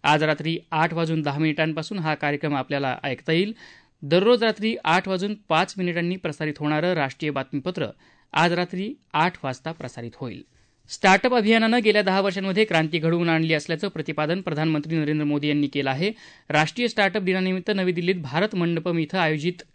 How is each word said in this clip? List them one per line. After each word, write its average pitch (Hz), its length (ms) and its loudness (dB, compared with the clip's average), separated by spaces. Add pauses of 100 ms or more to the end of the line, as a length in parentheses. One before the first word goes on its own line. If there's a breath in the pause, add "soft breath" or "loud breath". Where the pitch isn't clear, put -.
आज 151 200 4
रात्री 156 340 -2 (140)
आठ 165 220 0
वाजून 165 280 0
दहा 143 180 -4
मिनिटांपासून 160 600 -2
हा 156 160 -2
कार्यक्रम 147 400 -2
आपल्याला 139 480 -2
ऐकता 139 300 -4
येईल. 202 200 0 (480 loud breath)
दररोज 196 420 4
रात्री 220 400 0
आठ 175 240 2
वाजून 190 280 -2 (140)
पाच 170 280 2
मिनिटांनी 175 380 -2
प्रसारित 156 440 -6
होणारं 151 340 0
राष्ट्रीय 151 380 -2
बातमीपत्र 139 560 -4 (460 soft breath)
आज 170 200 4
रात्री 185 400 -4 (200)
आठ 165 200 2 (100)
वाजता 139 280 -6
प्रसारित 120 440 -12
होईल. - 280 -12 (460)
स्टार्टअप 202 460 4
अभियानानं 226 480 4
गेल्या 208 180 4
दहा 190 200 2
वर्षांमध्ये 190 440 0
क्रांती 160 340 0
घडवून 170 300 2
आणली 160 240 2
असल्याचं 160 340 -2
प्रतिपादन 156 540 -4
प्रधानमंत्री 156 540 -2
नरेंद्र 151 300 0
मोदी 147 220 0
यांनी 147 200 2
केलं 139 220 -2
आहे. 165 220 -2 (380 loud breath)
राष्ट्रीय 160 380 2
स्टार्टअप 202 340 0
दिनानिमित्त 185 540 0
नवी 185 160 0
दिल्लीत 175 240 0
भारत 170 400 -2
मंडपम 170 440 0
इथं 160 180 -4
आयोजित 160 360 0 (220)